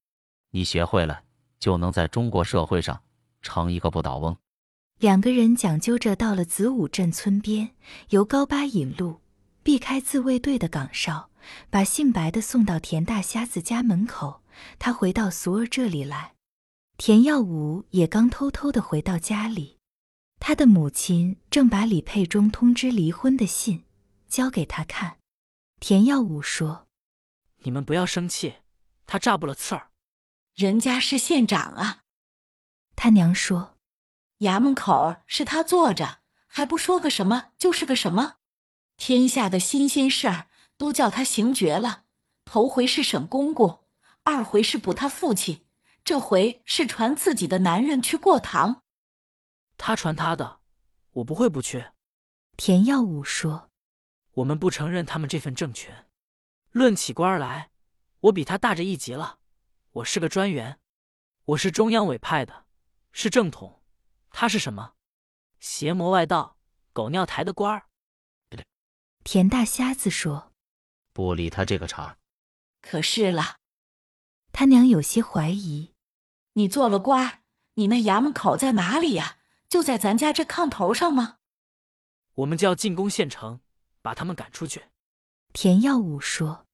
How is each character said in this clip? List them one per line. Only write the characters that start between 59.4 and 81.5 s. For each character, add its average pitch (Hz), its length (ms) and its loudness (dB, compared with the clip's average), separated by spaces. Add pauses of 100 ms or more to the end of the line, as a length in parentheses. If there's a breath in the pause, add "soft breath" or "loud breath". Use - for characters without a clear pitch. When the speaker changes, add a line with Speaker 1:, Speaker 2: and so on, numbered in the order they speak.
Speaker 3:
我 - 120 -8
是 - 140 -4
个 165 120 -2
专 196 200 0
员， 131 280 -6 (680)
我 151 140 0
是 190 120 0
中 220 200 2
央 220 160 2
委 131 100 -2
派 147 300 -4
的， - 180 -18 (480)
是 - 160 -4
正 196 220 2
统。 - 260 -16 (560)
他 233 160 -2
是 202 120 -2
什 120 120 -6
么？ 101 200 -14 (680)
邪 - 340 -6
魔 180 180 -2
外 185 140 4
道、 160 320 -2 (360)
狗 113 180 -4
尿 180 160 -2
台 - 160 -4
的 185 100 -4
官 202 200 -2
儿。” 208 140 -10 (1400)
Speaker 2:
田 190 240 2
大 247 160 2
瞎 254 280 -2
子 262 160 -6
说。 151 440 -6 (600)
Speaker 1:
“不 92 220 -2
理 82 160 -4
他 95 140 -2
这 98 120 -2
个 85 120 -8
茬 71 160 -12
儿。” - 120 -16 (640)
Speaker 4:
“可 160 220 -8
是 196 300 0
了。” 160 240 -4 (960)
Speaker 2:
他 269 140 2
娘 254 200 10
有 190 160 6
些 - 180 -2
怀 165 300 -2
疑。 170 440 -8 (600)
Speaker 4:
“你 208 140 2
做 247 200 2
了 196 120 2
官 262 260 2
儿， - 140 -10 (340)
你 202 140 0
那 233 160 2
衙 202 160 4
门 285 120 2
口 - 240 0
在 262 160 0
哪 208 280 2
里 311 140 0
呀？ - 240 -6 (300)
就 349 140 2
在 247 160 -2
咱 208 180 0
家 302 160 2
这 311 120 -2
炕 330 260 -4
头 196 240 0
上 339 180 0
吗？” 247 260 -2 (960)